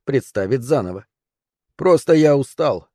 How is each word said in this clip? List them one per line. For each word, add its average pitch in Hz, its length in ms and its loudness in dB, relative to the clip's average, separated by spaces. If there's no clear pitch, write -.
представить 120 580 -4
заново. 101 440 -4
Просто 180 360 2
я 151 240 4
устал. 135 580 -4